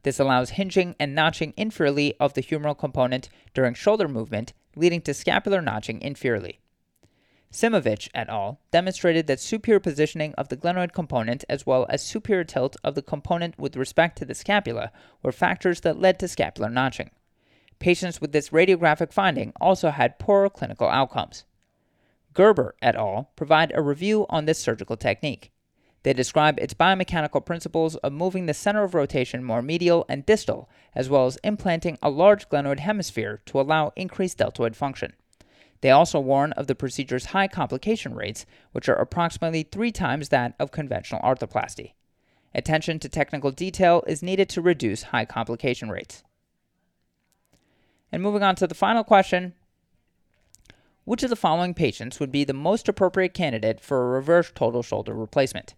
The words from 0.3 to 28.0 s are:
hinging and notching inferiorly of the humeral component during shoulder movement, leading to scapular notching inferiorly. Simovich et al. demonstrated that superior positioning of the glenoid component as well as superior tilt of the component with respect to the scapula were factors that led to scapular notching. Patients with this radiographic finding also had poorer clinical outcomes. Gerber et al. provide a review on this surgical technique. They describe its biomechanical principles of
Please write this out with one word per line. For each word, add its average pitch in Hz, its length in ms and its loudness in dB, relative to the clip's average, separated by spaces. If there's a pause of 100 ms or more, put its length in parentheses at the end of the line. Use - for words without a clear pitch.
hinging 185 480 -2
and 143 160 -4
notching 160 380 0
inferiorly 147 640 0
of 143 140 2
the 139 100 -2
humeral 151 340 -4
component 131 520 -2 (240)
during 123 200 2
shoulder 208 360 2
movement, 110 420 -6 (240)
leading 170 280 2
to 143 100 -4
scapular 196 480 0
notching 107 400 -6
inferiorly. 120 560 -4 (920)
Simovich 147 640 0
et 113 140 -6
al. 107 320 -6 (120)
demonstrated 170 560 2
that 135 120 0
superior 214 400 2
positioning 151 540 -2
of - 160 -8
the 143 80 -6
glenoid 175 340 -2
component 127 560 -4
as - 180 -6
well 131 220 2
as - 160 -4
superior 208 400 -2
tilt 139 400 -4
of 143 120 -4
the 139 60 -4
component 170 560 -6
with 143 200 -8
respect 160 400 0
to 151 80 -8
the 131 100 -8
scapula 117 560 -2 (320)
were 131 80 2
factors 180 480 0
that 160 180 0
led 185 220 4
to 185 80 -6
scapular - 420 -4
notching. 127 400 -2 (680)
Patients 175 420 0
with 147 100 -6
this 147 180 0
radiographic 165 640 4
finding 165 480 0
also 175 300 2
had 143 300 0
poorer 196 300 4
clinical - 380 -4
outcomes. 120 580 -2 (880)
Gerber 190 480 6
et 117 140 4
al. 107 400 -4
provide 156 380 2
a - 80 2
review 180 480 0
on 156 160 -2
this 160 140 0
surgical 113 380 -4
technique. - 540 -4 (520)
They 135 100 2
describe 151 460 2
its - 140 -6
biomechanical 175 720 0
principles 165 520 -2
of 139 160 -4